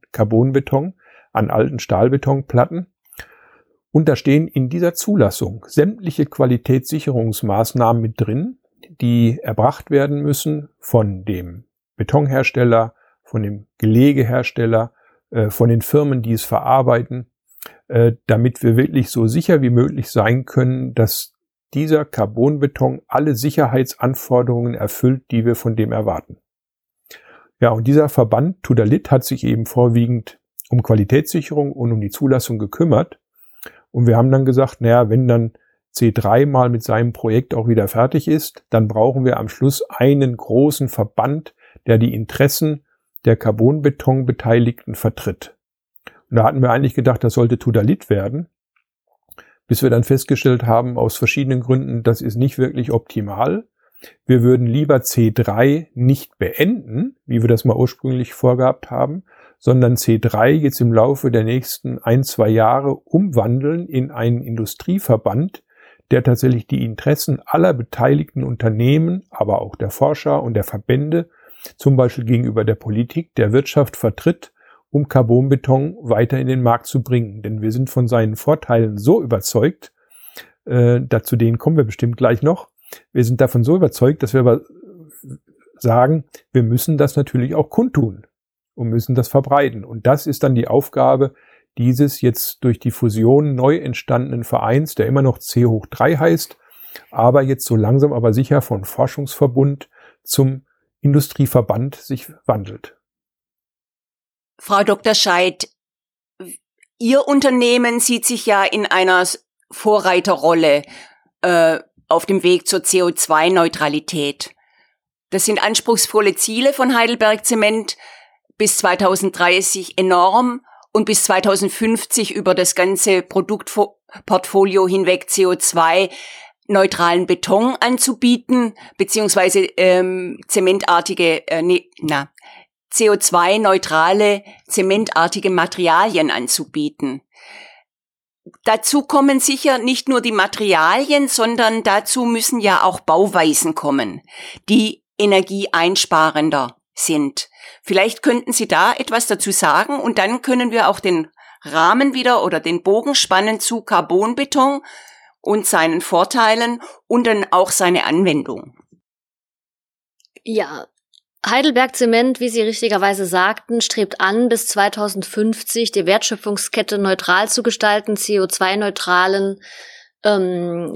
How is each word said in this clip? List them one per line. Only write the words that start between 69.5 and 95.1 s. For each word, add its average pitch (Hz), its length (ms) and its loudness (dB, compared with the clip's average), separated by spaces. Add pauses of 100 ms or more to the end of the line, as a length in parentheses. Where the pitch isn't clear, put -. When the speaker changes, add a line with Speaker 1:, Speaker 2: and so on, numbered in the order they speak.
Speaker 1:
auch 98 160 -12
der 101 120 -6
Forscher 143 540 -2
und 120 100 -6
der 107 120 0
Verbände, 147 640 -2 (480)
zum 139 180 2
Beispiel 123 300 0
gegenüber 117 400 0
der 110 100 0
Politik, 117 600 -6
der 110 180 0
Wirtschaft 139 420 0
vertritt, - 560 -4 (380)
um 143 180 -2
Carbonbeton 131 920 2
weiter 117 380 0
in 131 80 -2
den 131 140 -2
Markt 120 260 0
zu 131 140 -2
bringen. 113 400 -4
Denn 107 200 -8
wir 110 100 -2
sind 127 180 -4
von 123 200 0
seinen 110 260 0
Vorteilen 117 600 0
so 156 260 2
überzeugt, 117 720 -2 (720)
äh, 120 360 2
da, 123 220 -2
zu - 140 -2
denen 113 200 2
kommen 160 200 0
wir 135 80 4
bestimmt 117 320 -4
gleich 120 240 2
noch, 165 260 -2 (440)
wir 127 120 0
sind 120 180 0
davon 123 220 2
so 147 120 4
überzeugt, 151 460 2
dass 113 120 -4
wir 131 80 2
aber 120 200 4 (1200)
sagen, 127 460 2 (260)
wir 127 100 4
müssen 123 360 0
das 143 180 0
natürlich 135 400 -2
auch - 160 -2
kundtun 120 560 -2 (480)
und 117 140 -6
müssen 117 260 -2
das 127 140 0
verbreiten. 135 540 0
Und 113 220 -14
das 143 220 2
ist 139 160 -4
dann 135 100 2
die 117 140 0
Aufgabe 131 680 2 (420)
dieses 127 460 0
jetzt - 420 -2
durch 123 140 0
die 120 140 -4
Fusion 127 640 2
neu 131 220 2
entstandenen 127 640 -4
Vereins, 127 500 -2
der 107 140 0
immer 135 160 2